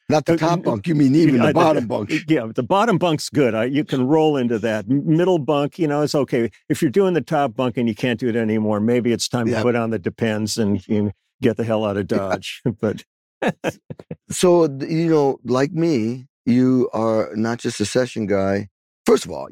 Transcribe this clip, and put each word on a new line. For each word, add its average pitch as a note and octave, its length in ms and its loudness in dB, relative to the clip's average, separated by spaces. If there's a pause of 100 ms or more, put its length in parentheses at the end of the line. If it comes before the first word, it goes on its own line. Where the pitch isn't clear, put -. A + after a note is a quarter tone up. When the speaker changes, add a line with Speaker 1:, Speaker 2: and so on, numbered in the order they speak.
Speaker 1:
Not D#3 160 2
the E3 80 2
Speaker 2:
Uh, E3 40 2
Speaker 1:
top D#3+ 200 0
Speaker 2:
n-, F#3 60 -8
Speaker 1:
bunk. A2 240 -4
You E3 80 0
mean C#3+ 200 4
even D#3 200 6
Speaker 2:
yeah, A#2+ 80 4
Speaker 1:
the - 40 4
Speaker 2:
the, - 60 2
Speaker 1:
bottom D#3 340 2
bunk. A2 240 -4 (160)
Speaker 2:
yeah, C3+ 260 0
the - 100 -2
bottom G3 340 2
bunk's D#3 320 -2
good. B2 260 2
I, A2 100 0
you C#3 200 0
can C3 200 -2
roll D#3 300 4
into A#2+ 240 0
that. G#2+ 300 -2
M-, C#3 140 0 (140)
middle F3+ 220 2
bunk, C#3+ 400 -2
you E3 80 0
know, D3 140 0
it's D3 140 0
okay. B2 360 0 (180)
If D3+ 120 -2
you're D3+ 100 2
doing F#3+ 220 2
the D#3 80 0
top C#3+ 340 -2
bunk B2+ 220 -2
and A#2+ 100 0
you A2 80 -2
can't A#2+ 240 -2
do B2+ 80 -4
it A2+ 80 0
anymore, G#2+ 460 0
maybe A#2 320 0
it's - 160 -4
time A#2+ 160 -2
to A2+ 80 0
Speaker 1:
Yeah. A2 80 -2
Speaker 2:
put A#2 140 2
on A2+ 160 -2
the A2 80 -4
Depends G#2 580 -4
and, G2+ 320 -2
and G#2 240 -2 (280)
get A2 160 2
the A#2 60 -4
hell A2 220 -2
out G2+ 120 -2
of G2 140 -2
Speaker 1:
Yeah. A2+ 60 0
Speaker 2:
Dodge. F#2+ 480 -6
<laughs> A2 160 -4
But G#2+ 220 -4 (380)
<laughs> - 380 -4 (500)
Speaker 1:
So, F3 380 4
th-, C3+ 240 -8
you E3 180 0
know, D3 360 2
like B2+ 260 0
me, C3 560 -2 (180)
you B2+ 480 4
are A2 420 0
not A2+ 240 -2
just A#2+ 200 -6
a G#2 60 0
session A#2+ 400 -2
guy. G2 420 0 (380)
First B3+ 200 2
of - 60 -12
all, C2+ 200 -10